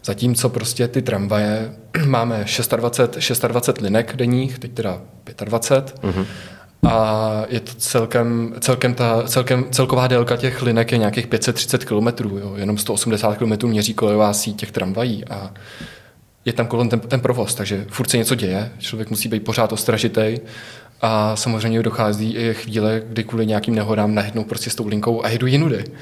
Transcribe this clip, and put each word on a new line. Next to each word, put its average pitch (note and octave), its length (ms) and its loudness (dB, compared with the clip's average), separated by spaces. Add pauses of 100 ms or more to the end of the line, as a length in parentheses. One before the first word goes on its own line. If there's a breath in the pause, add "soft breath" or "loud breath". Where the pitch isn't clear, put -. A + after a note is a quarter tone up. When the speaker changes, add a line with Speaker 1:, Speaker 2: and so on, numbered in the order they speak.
Speaker 1:
Zatímco A#2+ 420 2
prostě A#2 400 -2
ty B2 140 0
tramvaje, G#2+ 680 0 (160)
<clears throat> D#3+ 180 0
máme A#2 400 2
šestadvacet, A#2 720 0
šestadvacet A#2+ 640 0
linek A2 360 0
denních, B2+ 420 0
teď - 140 -12
teda G2 280 -4 (240)
pětadvacet. A#2 800 0
Speaker 2:
Mhm. F#2+ 240 0 (640 loud breath)
Speaker 1:
A A2 600 2
je A#2 120 -2
to - 140 -10
celkem, A#2 840 0
celkem B2 340 2
ta, A#2 320 2
celkem, B2+ 440 2
celková B2+ 360 4
délka B2 300 2
těch B2+ 260 -2
linek A2+ 300 2
je B2 60 4
nějakých G#2+ 280 0
pět - 180 0
set B2 80 2
třicet - 320 -2
kilometrů, A2 540 0
jo, G2+ 180 -8
jenom G2+ 220 0
sto A2+ 140 -4
osmdesát G#2+ 460 0
kilometrů A2+ 300 0
měří G#2+ 260 0
kolejová G#2 380 4
síť G#2 280 -2
těch - 120 -10
tramvají G#2 520 -2
a G2 260 -10 (960 loud breath)
je A#2+ 80 0
tam B2 140 0
kolem A#2+ 220 2
ten, A2+ 120 2
ten B2+ 200 0
provoz, B2 340 0
takže G2+ 340 -4
furt - 220 -2
se C3 60 2
něco A#2 180 2
děje, G#2 440 -2
člověk A2 320 -8
musí A2 180 -4
být G#2+ 160 -2
pořád A2 280 0
ostražitej A2 680 0 (600 loud breath)
a A2 360 2
samozřejmě A2+ 460 0
dochází A2 540 0
i A2+ 180 0
chvíle, A2 540 0
kdy A2+ 160 -4
kvůli A2+ 220 0
nějakým G#2+ 280 0
nehodám G#2+ 400 2
najednou G#2 300 0
prostě - 260 -6
s - 40 -4
tou G#2+ 140 -4
linkou A2 360 0
a A2+ 40 0
jedu A#2 180 0
jinudy. C3 380 2 (180 loud breath)